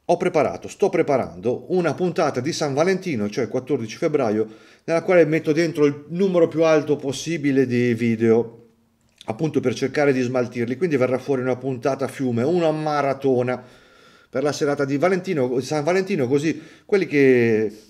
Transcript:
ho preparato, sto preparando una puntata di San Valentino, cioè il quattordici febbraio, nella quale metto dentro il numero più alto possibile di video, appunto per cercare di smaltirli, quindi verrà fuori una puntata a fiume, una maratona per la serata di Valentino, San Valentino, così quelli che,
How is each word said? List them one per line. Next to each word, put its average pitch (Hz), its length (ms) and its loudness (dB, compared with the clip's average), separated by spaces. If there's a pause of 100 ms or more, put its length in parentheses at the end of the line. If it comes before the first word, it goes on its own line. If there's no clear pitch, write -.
ho 170 140 0
preparato, 143 500 -2
sto 196 220 0
preparando 117 800 -2
una 170 240 0
puntata 170 480 -2
di 156 100 -4
San 147 220 -4
Valentino, 165 560 0
cioè 120 160 -4
il - 40 -6
quattordici 123 460 -4
febbraio, 120 520 0 (360)
nella 165 200 -2
quale 180 200 6
metto 156 300 0
dentro 151 320 2
il 143 240 0
numero 175 400 2
più 151 160 0
alto 147 320 2
possibile 139 680 0
di 120 280 2
video, 113 600 2 (680)
appunto 147 340 -4
per 117 160 -2
cercare 139 360 -2
di 127 100 -2
smaltirli, 120 540 -4
quindi 151 220 -2
verrà 123 220 0
fuori 131 240 -4
una 127 120 -2
puntata 131 500 -4
a - 20 -2
fiume, 120 340 -4
una 165 300 0
maratona 135 920 -2 (640)
per 131 140 -6
la 147 100 0
serata 143 340 -2
di 139 120 -2
Valentino, 160 600 0
San 143 240 -2
Valentino, 185 440 0
così 143 320 0 (240)
quelli 196 220 0
che, 120 680 4 (180)